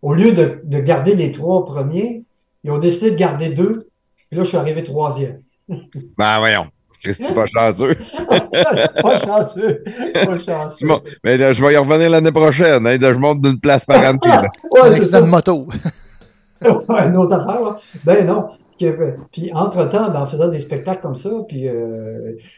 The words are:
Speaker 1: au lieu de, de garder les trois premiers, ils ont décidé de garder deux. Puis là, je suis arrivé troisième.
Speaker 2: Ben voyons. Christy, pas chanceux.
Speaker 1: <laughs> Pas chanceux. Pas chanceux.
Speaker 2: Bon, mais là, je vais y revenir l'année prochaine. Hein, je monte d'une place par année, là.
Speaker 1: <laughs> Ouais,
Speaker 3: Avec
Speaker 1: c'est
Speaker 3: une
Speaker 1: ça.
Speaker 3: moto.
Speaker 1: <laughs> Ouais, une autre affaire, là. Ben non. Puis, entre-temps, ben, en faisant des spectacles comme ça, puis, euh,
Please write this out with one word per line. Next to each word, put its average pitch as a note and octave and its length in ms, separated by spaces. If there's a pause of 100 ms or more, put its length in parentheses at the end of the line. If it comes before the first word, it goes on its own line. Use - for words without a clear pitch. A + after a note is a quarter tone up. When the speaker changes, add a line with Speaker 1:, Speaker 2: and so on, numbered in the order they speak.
Speaker 1:
au D3 140
lieu G#3 180
de, D#3+ 300
de C#3+ 160
garder D3+ 380
les D3 160
trois F3 320
premiers, E3 580 (400)
ils D3 80
ont D3 80
décidé F3 320
de F3+ 60
garder D#3 320
deux. G3 400 (420)
Puis D#3 80
là, F#3 60
je F3+ 40
suis F3+ 80
arrivé D#3 280
troisième. C#3 560 (280)
Speaker 2:
Ben A2 720
voyons. A2 280 (360)
Christy, G#2 300
pas A2 140
chanceux. A2+ 500 (200)
Speaker 1:
<laughs> - 840
Pas A#3+ 140
chanceux. G#3 680 (320)
Pas F#3 240
chanceux. D3+ 480
Speaker 2:
Bon, D#3 160 (220)
mais B2 120
là, C3+ 160
je A#2+ 120
vais C#3+ 100
y - 20
revenir D3+ 320
l'année D#3+ 240
prochaine. D3+ 540
Hein, B2+ 140
je C3 140
monte C#3+ 280
d'une C3+ 160
place C#3 260
par C3+ 180
année, C3+ 220
là. E4+ 200 (140)
Speaker 1:
<laughs> - 120
Ouais, B3+ 100
Speaker 3:
Avec A#3+ 220
Speaker 1:
c'est F3 60
Speaker 3:
une - 20
Speaker 1:
ça. F#3+ 120
Speaker 3:
moto. E3 440 (560)
Speaker 1:
<laughs> - 420
Ouais, A3 420
une F3 100
autre F#3 180
affaire, F#3+ 280
là. G#3 160 (260)
Ben F3+ 220
non. G#3 200 (320)
Puis, D#3+ 720
entre-temps, F3+ 580
ben, C#3+ 120
en C#3 40
faisant D#3 220
des D#3 120
spectacles F#3 420
comme C#3 140
ça, G3 140 (180)
puis, C3 200
euh, A2+ 680 (220)